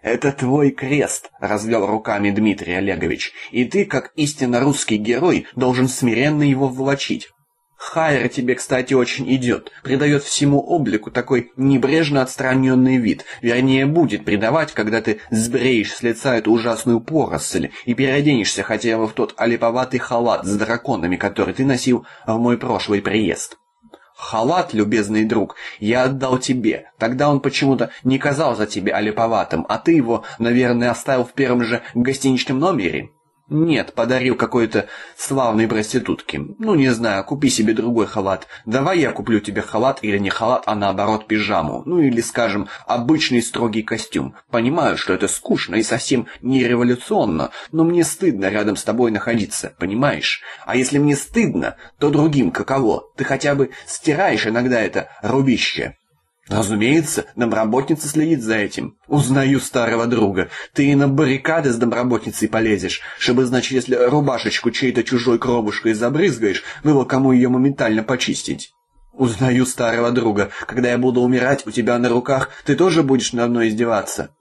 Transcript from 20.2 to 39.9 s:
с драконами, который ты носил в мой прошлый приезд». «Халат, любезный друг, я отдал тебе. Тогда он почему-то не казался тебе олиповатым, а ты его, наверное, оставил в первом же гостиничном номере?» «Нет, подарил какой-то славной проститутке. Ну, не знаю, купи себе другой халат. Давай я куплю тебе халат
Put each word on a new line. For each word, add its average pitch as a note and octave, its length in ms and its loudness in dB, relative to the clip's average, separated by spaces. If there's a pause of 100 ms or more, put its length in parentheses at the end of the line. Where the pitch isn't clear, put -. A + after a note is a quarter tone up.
с G2+ 100 -2
драконами, G#2 600 -2
который G2 360 -2
ты C3 140 -2
носил B2+ 400 0 (200)
в A2+ 120 -2
мой A#2+ 180 2
прошлый G#2 460 -2
приезд». G2+ 560 -2 (640)
«Халат, C3 540 -2
любезный G#2+ 500 0
друг, G#2+ 320 -2 (220)
я A#2+ 260 0
отдал C3 340 0
тебе. - 600 -2
Тогда B2+ 320 0
он C#3+ 100 2
почему-то C3 500 0 (140)
не C3 140 2
казался C3+ 480 0
тебе G2+ 260 -2
олиповатым, G#2+ 760 0
а A2 120 -2
ты E3 140 2
его, A#2 320 2 (140)
наверное, A#2+ 520 2
оставил B2 340 0
в - 80 -10
первом B2 320 2
же A2+ 160 -2 (140)
гостиничном C3 640 0
номере?» B2+ 500 0 (420)
«Нет, D3+ 440 0
подарил B2 420 0
какой-то A2+ 500 0 (300)
славной A#2 500 0
проститутке. A2 760 -2 (200)
Ну, G#3+ 160 2
не C3+ 140 4
знаю, A2+ 340 0
купи C#3 260 0
себе A2 240 2
другой A2+ 320 0
халат. G2 400 -4 (180)
Давай C#3+ 360 0
я A#2+ 100 2
куплю G#2 300 0
тебе G#2+ 200 -6
халат A#2+ 420 -2